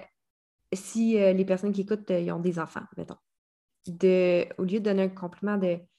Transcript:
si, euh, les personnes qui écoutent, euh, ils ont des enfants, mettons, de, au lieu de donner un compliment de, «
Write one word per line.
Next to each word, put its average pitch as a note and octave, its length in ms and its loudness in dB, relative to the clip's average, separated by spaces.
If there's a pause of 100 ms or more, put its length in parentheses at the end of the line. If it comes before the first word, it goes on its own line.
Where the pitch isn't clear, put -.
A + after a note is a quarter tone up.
(720)
si, A3 460 0
euh, G3 160 6
les F#3+ 100 2
personnes F#3+ 300 0
qui G3+ 80 -2
écoutent, G#3 300 -4
euh, F3 100 2
ils F3 100 -4
ont E3+ 80 -4
des E3+ 200 -2
enfants, - 240 -8 (120)
mettons, - 220 -12 (680)
de, F3+ 580 4 (120)
au F#3+ 60 -4
lieu F#3+ 160 0
de G3+ 60 -4
donner F#3+ 180 2
un F#3+ 60 0
compliment F#3+ 480 -6
de, « F3 220 0 (200)